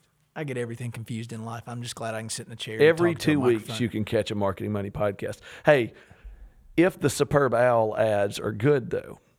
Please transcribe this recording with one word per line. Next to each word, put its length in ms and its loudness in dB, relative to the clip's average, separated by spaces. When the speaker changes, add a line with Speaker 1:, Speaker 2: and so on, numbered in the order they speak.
Speaker 1:
I 80 -8
get 140 -6
everything 340 -6
confused 400 -8
in 140 -10
life. 220 -10
I'm 140 -10
just 140 -10
glad 200 -6
I 40 -6
can 100 -8
sit 180 -10
in 20 -18
the 80 -14
chair 180 -10
and 80 2
Speaker 2:
every 320 4
Speaker 1:
talk 60 -8
to 100 2
a 40 4
Speaker 2:
two 40 2
weeks, 220 4
Speaker 1:
microphone. 200 -6
Speaker 2:
you 80 2
can 140 -4
catch 260 0
a 60 -4
Marketing 380 -2
Money 180 -4
podcast. 460 -4
Hey, 280 4
if 240 4
the 100 2
Superb 440 2
Owl 440 4
ads 420 2
are 120 -4
good, 380 2
though, 300 -6